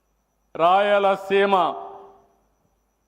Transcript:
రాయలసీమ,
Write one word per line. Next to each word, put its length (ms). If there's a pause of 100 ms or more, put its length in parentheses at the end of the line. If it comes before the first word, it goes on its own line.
(560)
రాయలసీమ, 1160 (1300)